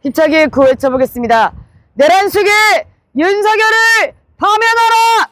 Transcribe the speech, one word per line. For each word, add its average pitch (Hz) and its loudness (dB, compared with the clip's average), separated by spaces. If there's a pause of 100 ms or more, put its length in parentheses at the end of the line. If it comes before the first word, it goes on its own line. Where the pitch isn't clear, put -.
힘차게 302 0
구호 269 0
외쳐보겠습니다. 247 -2 (400)
내란 349 0
수괴 392 -2 (680)
윤석열을 427 0 (220)
파면하라! 453 0